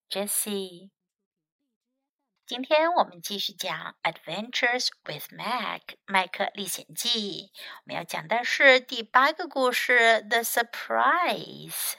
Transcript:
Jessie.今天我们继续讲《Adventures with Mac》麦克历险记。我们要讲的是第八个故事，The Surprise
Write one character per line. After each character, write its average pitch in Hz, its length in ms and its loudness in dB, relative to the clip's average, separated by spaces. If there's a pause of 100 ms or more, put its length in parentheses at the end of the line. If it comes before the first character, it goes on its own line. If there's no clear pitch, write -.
(100)
Jessie. 196 800 -4 (1500)
今 247 200 -10
天 320 280 4
我 330 120 4
们 170 180 -12
继 202 160 -6
续 - 140 -6
讲 165 500 -8
《Adventures 240 840 -2 (160)
with 151 280 -12
Mac》 180 500 -6 (220)
麦 190 220 0
克 - 260 -4
历 196 140 -10
险 - 260 -8
记。 202 600 -6
我 - 380 -16
们 - 20 -8
要 160 80 -6
讲 165 240 -8
的 226 160 0
是 262 380 6
第 254 200 -10
八 254 300 4
个 320 160 -6
故 262 240 0
事， 233 500 4
The 226 200 0
Surprise 233 1600 -2